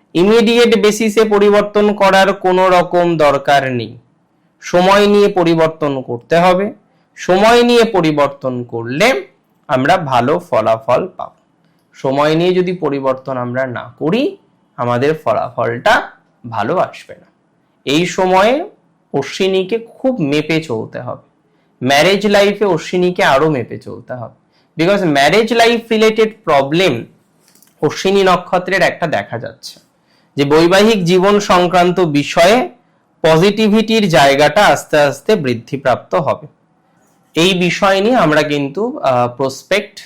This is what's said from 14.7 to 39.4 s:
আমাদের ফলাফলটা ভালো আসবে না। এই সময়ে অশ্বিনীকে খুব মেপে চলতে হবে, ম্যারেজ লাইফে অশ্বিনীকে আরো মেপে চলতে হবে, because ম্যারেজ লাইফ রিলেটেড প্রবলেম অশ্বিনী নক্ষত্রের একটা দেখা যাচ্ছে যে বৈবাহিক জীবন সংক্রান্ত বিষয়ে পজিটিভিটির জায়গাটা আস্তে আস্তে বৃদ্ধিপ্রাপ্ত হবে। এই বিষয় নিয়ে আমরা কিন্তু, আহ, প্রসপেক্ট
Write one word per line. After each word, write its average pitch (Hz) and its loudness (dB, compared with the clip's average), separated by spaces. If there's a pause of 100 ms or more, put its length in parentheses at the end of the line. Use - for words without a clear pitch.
আমাদের 123 -2
ফলাফলটা 120 -4 (380)
ভালো 113 -4
আসবে - -6
না। - -20 (580)
এই 156 0
সময়ে 190 0 (440)
অশ্বিনীকে 190 -4
খুব 240 -6
মেপে 151 -2
চলতে 113 -10
হবে, 127 -14 (640)
ম্যারেজ 175 0
লাইফে 202 2
অশ্বিনীকে 180 -2
আরো 156 2
মেপে 120 -6
চলতে 107 -18
হবে, 120 -16 (440)
because 185 0
ম্যারেজ 160 0
লাইফ 233 2 (100)
রিলেটেড 220 0 (100)
প্রবলেম 143 0 (800)
অশ্বিনী 196 0
নক্ষত্রের 180 0
একটা 156 -2
দেখা 117 -6
যাচ্ছে - -16 (560)
যে 139 -2
বৈবাহিক 180 2
জীবন 185 2
সংক্রান্ত 180 2
বিষয়ে 175 2 (540)
পজিটিভিটির 208 2
জায়গাটা 147 4
আস্তে 156 0
আস্তে 147 0
বৃদ্ধিপ্রাপ্ত 127 -4
হবে। 147 -4 (880)
এই 185 0
বিষয় 185 0
নিয়ে 240 0
আমরা 151 0
কিন্তু, 147 -6
আহ, 123 -2
প্রসপেক্ট 139 -6